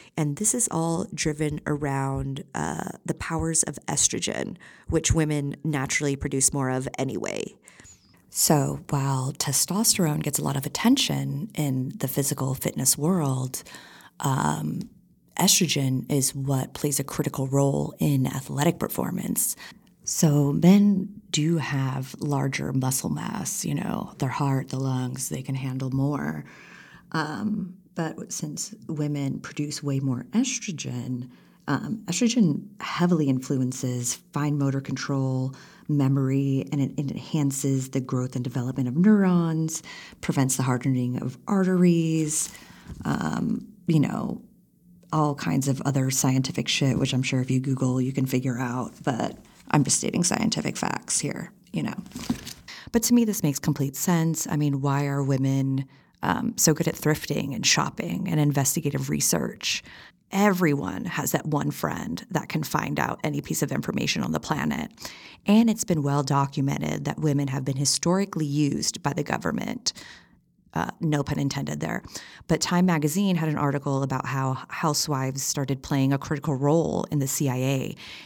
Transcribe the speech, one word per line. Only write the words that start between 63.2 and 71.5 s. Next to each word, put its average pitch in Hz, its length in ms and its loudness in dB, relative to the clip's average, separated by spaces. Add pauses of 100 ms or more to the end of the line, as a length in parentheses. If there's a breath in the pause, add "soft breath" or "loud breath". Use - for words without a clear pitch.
any 143 180 -2
piece - 220 -4
of 147 80 -2
information - 540 -2
on 64 80 -2
the - 80 0
planet. 76 500 -2 (560 loud breath)
And 220 240 8
it's 220 140 0
been 156 180 2
well 143 220 2
documented 139 800 0
that 143 160 -4
women 143 280 2
have 135 160 -2
been 135 120 -2
historically 170 720 0
used 143 560 0
by 143 100 0
the - 100 -2
government. - 680 -2 (800 loud breath)
Uh, - 180 -2 (100)
no 151 220 0
pun 143 160 -2
intended 143 400 -2